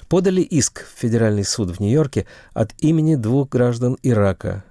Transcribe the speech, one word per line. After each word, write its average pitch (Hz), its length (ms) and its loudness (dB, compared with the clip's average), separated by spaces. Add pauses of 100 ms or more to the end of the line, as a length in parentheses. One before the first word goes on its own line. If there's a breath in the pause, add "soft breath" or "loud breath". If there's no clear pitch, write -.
подали 185 320 2
иск - 460 -2
в - 140 -16
Федеральный 110 440 2
суд 90 320 -4
в - 40 -8
Нью-Йорке 127 460 0 (280 loud breath)
от 110 240 -2
имени 156 380 2
двух 131 340 0
граждан 123 520 0
Ирака, 101 680 0